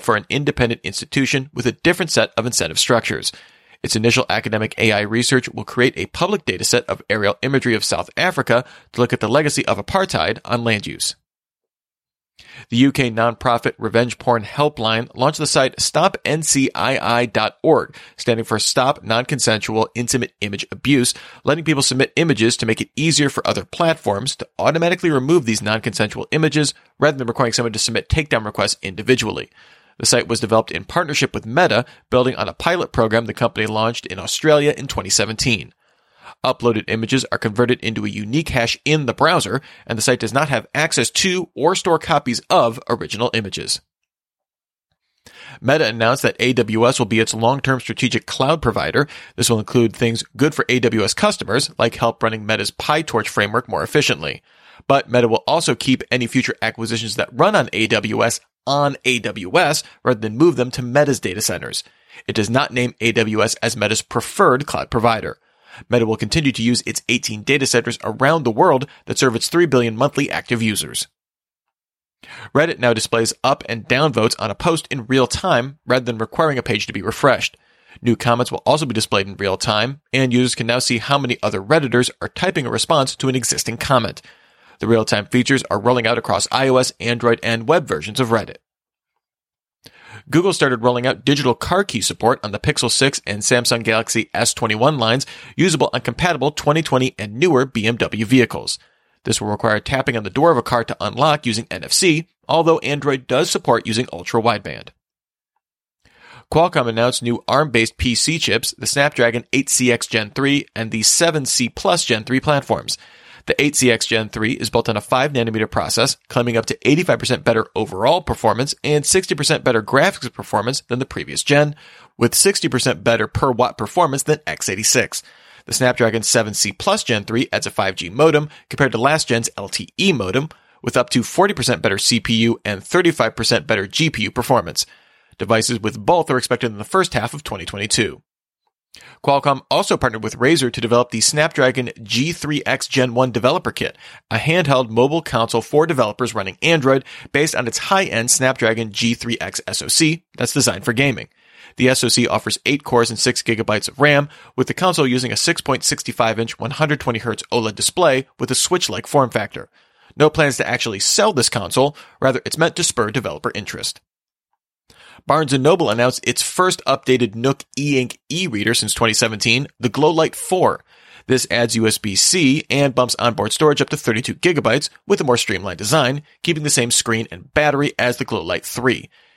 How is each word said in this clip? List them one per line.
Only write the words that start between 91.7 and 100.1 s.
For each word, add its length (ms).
key 180
support 420
on 80
the 80
Pixel 300
six 360
and 160
Samsung 420
Galaxy 500
S 200
twenty-one 440
lines, 280
usable 380
on 80
compatible 500
twenty 300
twenty 380
and 160
newer 300
B 200
M 120
W 280
vehicles. 540
This 160
will 100
require 300
tapping 380